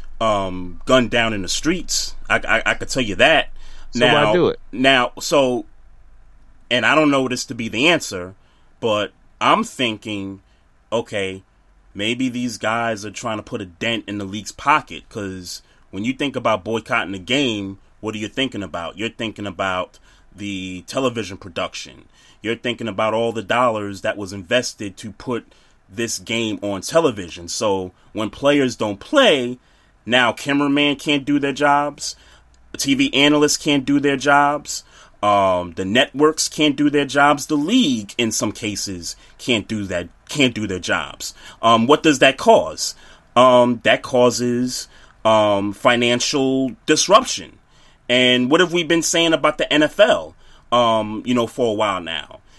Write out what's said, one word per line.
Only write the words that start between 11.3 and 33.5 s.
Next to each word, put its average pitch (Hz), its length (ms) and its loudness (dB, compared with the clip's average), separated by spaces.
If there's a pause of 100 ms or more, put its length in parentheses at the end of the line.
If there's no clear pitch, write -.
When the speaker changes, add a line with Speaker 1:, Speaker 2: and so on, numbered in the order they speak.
Speaker 1:
maybe 120 340 -2
these 120 300 -6
guys 113 460 -2
are 104 60 -10
trying 110 280 -8
to 101 40 -10
put 110 200 -10
a 95 40 -10
dent 110 400 -4
in 104 120 -8
the 101 60 -6
league's 98 280 -10
pocket, - 560 -2
'cause 95 540 -12 (280)
when 98 140 -8
you 127 80 -2
think 135 240 -4
about 113 260 0
boycotting 110 500 -4
the 98 60 -8
game, 104 600 -4 (220)
what 107 140 -6
are 107 40 -8
you 107 100 -8
thinking 123 340 -6
about? 85 340 -10
You're 110 120 -6
thinking 107 380 -10
about 92 520 -6 (380)
the 92 500 -10
television 120 500 -4
production. 87 680 -10 (380)
You're 113 120 -2
thinking 117 320 -6
about 110 260 -2
all 113 200 0
the 110 100 -6
dollars 107 600 -2
that 107 140 -2
was 101 160 -10
invested 101 680 -4
to 107 120 -14
put - 420 -10 (380)
this 110 300 -6
game 110 420 -4
on 98 200 -4
television. 98 680 -2
So 98 420 -2 (220)
when 107 180 -4
players 139 460 0
don't 104 240 -4
play, 147 580 2 (480)
now 120 260 2
cameraman 143 640 0
can't 143 300 -2
do 143 160 0
their 139 120 -2
jobs, 143 640 0 (640)
T 139 160 2
V 135 180 0
analysts 147 440 4